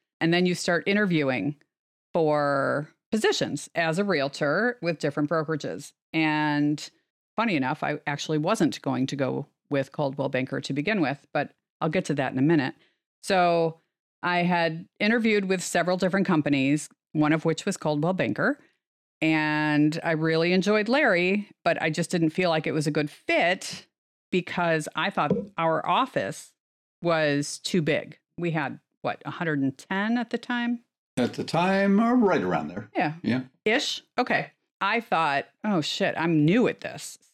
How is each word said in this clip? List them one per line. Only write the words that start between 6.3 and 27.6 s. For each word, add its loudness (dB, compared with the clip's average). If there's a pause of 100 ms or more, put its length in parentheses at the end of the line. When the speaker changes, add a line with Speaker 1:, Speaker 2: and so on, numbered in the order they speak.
Speaker 1:
funny 0
enough, -2
I -4
actually -2
wasn't 0
going -2
to -6
go -2 (220)
with -2
Coldwell -4
Banker -4
to -8
begin -2
with, -2
but -4 (280)
I'll 0
get -2
to -2
that -2
in -4
a 2
minute. 2 (480)
So 2 (420)
I 0
had 0 (120)
interviewed 2
with 0
several 0
different 0
companies, 2 (240)
one 4
of 0
which -2
was -2
Coldwell 0
Banker, -2 (640)
and 2
I 0
really 2
enjoyed 2
Larry, 2 (160)
but 2
I 0
just -4
didn't 2
feel 0
like 0
it 0
was 0
a 0
good -2
fit -2 (460)
because 0
I -2
thought 0 (260)
our 0
office -2 (500)
was 0
too 0